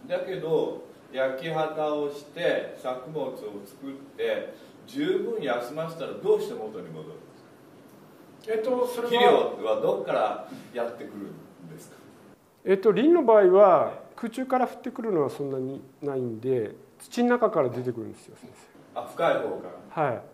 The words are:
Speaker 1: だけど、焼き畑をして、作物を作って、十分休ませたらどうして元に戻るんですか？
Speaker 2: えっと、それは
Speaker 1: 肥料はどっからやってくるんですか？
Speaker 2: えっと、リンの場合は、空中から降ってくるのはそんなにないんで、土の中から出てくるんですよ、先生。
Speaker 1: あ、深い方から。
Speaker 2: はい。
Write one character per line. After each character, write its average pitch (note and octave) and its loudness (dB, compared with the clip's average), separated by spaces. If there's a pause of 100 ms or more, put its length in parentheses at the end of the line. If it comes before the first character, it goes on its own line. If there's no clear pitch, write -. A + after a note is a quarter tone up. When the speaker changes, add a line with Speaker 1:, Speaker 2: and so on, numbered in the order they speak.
Speaker 1:
だ F3+ -2
け F3+ -6
ど、 D#3 -2 (300)
焼 C3 -2
き E3 -6
畑 D#3 -2
を D3 -2
し - -12
て、 - -2
作 B2+ -8
物 D3 -6
を - -8 (300)
作 - -16
っ C3+ -10 (240)
て、 A2+ -2 (340)
十 D#3 -2
分 A3+ -4
休 B2 -4
ま D#3+ -6
せ D#3+ -12
た C3+ -8
ら G#2+ -8
ど - 2
う C#3 2
し - -6
て - -8
元 - -10
に E2+ -14
戻 D#2+ -14
る - -16
ん - -18
で - -20 (1160)
す - -14
か？ A3 -2
Speaker 2:
え A3 0
っ A3 -2
と、 B3 0
そ A#3 -6
れ A#3+ -4
は A#3 0
Speaker 1:
肥 A#3+ 6
料 - 4
は A2 0
ど - 0
っ - -6
か - -4
ら - -2 (260)
や A#2 -2
っ - -8
て G#2+ -12
く G2+ -14
る G2+ -14 (500)
ん - -16
で - -18
す - -20
か？ - -20 (680)
Speaker 2:
え F#3+ 4
っ F#3+ 0
と、 G#3+ 4
リ G3+ 4
ン E4+ 8
の E4+ 6
場 A3 8
合 G3 8
は、 F3+ 8 (220)
空 A#3 -6
中 C4 -6
か C4 0
ら A#3+ 2
降 - -8
っ - -18
て B3+ -6
く - -10
る A3 -2
の D#3+ 2
は C3 0
そ C#3+ -8
ん C#3 -6
な C3+ -4
に C3 -6 (220)
な C#3+ -4
い C3 -2
ん A2+ -4
で、 A#2+ -2 (240)
土 - -4
の B3 4
中 A#3+ 4
か D#3+ 2
ら B2 2
出 B2 -6
て B2 -4
く A#2 -8
る G#2+ -8
ん G#2+ -12
で G#2+ -18
す - -20
よ、 - -20
先 - -20 (440)
生。 - -6
Speaker 1:
あ、 - -10
深 - 0
い - 2
方 - 0
か - -6 (260)
ら。 D#3+ 0
Speaker 2:
は C3 0
い。 G2+ -6 (100)